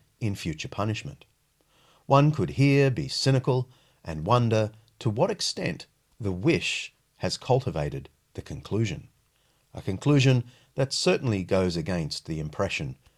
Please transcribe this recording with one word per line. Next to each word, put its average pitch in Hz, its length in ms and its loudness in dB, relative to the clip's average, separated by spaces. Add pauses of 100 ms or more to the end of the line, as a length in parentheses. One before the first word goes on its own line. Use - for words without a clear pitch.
(200)
in 104 140 -2
future 78 340 -8
punishment. 104 560 -6 (840)
One 143 260 6
could 87 180 0
here 139 400 4
be 131 180 -4
cynical 131 600 0 (360)
and 78 220 -6
wonder 110 460 4 (260)
to 113 120 -2
what 147 200 0
extent - 560 -6 (340)
the 101 120 -2
wish 95 600 -2 (260)
has - 180 -4
cultivated 76 720 -2 (260)
the - 80 -12
conclusion, 92 680 -4 (680)
a - 80 -12
conclusion 127 600 2 (320)
that 135 180 -4
certainly 113 520 0
goes 90 320 0
against 82 480 -4
the 78 160 -6
impression 76 560 -6 (220)